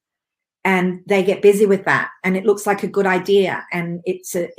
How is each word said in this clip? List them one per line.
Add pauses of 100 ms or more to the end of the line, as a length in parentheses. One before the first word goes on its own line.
(640)
And
they
get
busy
with
that, (140)
and
it
looks
like
a
good
idea,
and
it's
a,